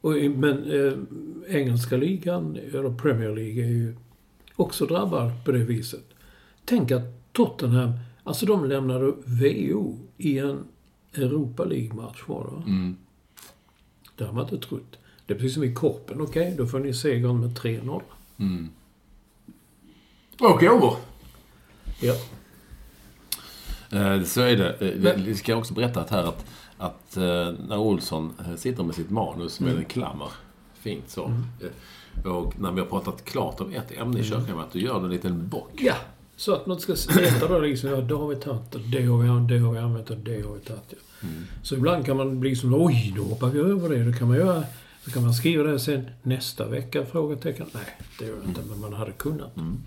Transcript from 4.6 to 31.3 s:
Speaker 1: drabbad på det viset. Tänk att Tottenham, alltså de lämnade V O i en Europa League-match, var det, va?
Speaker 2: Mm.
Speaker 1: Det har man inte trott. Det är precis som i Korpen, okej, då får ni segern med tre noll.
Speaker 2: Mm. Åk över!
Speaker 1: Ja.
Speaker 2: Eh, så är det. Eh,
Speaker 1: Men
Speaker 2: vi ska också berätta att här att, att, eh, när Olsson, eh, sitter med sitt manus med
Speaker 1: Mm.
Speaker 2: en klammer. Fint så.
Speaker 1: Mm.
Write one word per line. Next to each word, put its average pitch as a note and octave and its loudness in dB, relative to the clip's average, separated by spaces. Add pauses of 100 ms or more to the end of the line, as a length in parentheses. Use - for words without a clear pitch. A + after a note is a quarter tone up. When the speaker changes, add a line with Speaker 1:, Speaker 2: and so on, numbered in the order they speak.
Speaker 1:
drabbad E3 0 (140)
på C#3+ 2
det B2 4
viset. A#2 -2 (600)
Tänk F#3 2
att B2 2 (300)
Tottenham, B2+ 2 (340)
alltså - -2
de F#3+ 4
lämnade C3+ 2 (120)
V A#2+ 2
O G#3 -2 (180)
i C#3+ 0
en C#3 -2 (560)
Europa C#3 0
League-match, A#2 -6
var - -8
det, - -10
va? E3 -10
Speaker 2:
Mm. F#2 0 (1200)
Speaker 1:
Det A#2 -6
har A#2 -8
man A#2 -4 (100)
inte - -8
trott. - -12 (280)
Det B2+ -2
är G#2+ -8
precis B2+ -2
som D3+ 0
i B2 0
Korpen, - -2
okej, E3+ -2
då B2 0
får C3 -2
ni C3+ -2
segern B2 0
med A#2+ -2
tre A2+ -4
noll. D3 -6 (360)
Speaker 2:
Mm. F2+ -2 (1700)
Åk F#3 8
över! F#3+ 8 (1040)
Speaker 1:
Ja. A#2+ 2 (1800)
Speaker 2:
Eh, G2 2
så F2 0
är B2 6
det. F#2 4
Eh, F#2+ 0
Speaker 1:
Men F#2+ 4
Speaker 2:
vi G#2+ -2
ska A2+ 0
också A2+ -4
berätta A#2 0
att D#2+ -4
här F#2 2
att, - -4 (320)
att, - -10
eh, F2 0 (160)
när G#2 -2
Olsson, E2 0
eh, F2 -8
sitter B2 -4
med E2 -2
sitt E2 -6
manus E2+ -4
med C3 2
Speaker 1:
Mm. D#3+ 0
Speaker 2:
en - -8
klammer. - -6 (460)
Fint D#2+ -10
så. - -8
Speaker 1:
Mm. A#2 -2 (800)